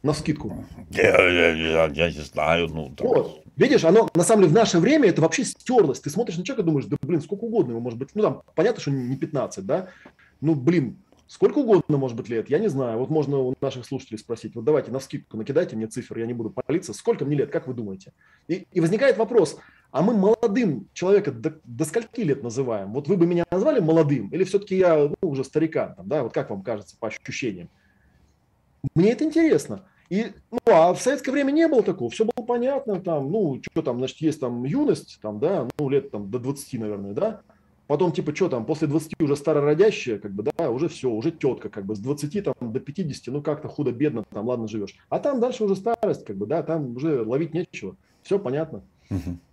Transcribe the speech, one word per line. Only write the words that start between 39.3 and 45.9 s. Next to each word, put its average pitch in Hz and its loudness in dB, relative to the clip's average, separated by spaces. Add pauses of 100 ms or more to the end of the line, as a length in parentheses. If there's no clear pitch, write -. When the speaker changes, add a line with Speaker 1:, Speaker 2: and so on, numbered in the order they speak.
Speaker 1:
старородящая, 151 2
как 101 -10
бы, 104 -6 (140)
да, 160 0
уже 135 0
все, - -4
уже 117 -2
тетка, 127 -4
как 101 -10
бы, 107 -4
с 101 -10
двадцати 147 -4
там 147 -2
до 117 -6
пятидесяти, 147 -8
ну, 147 -4
как-то 147 -4
худо-бедно, 120 -2
там, 107 -6
ладно, 120 -4
живешь. 101 -8 (140)
А - -2
там 277 -2
дальше 247 -2
уже 196 2
старость, 196 -2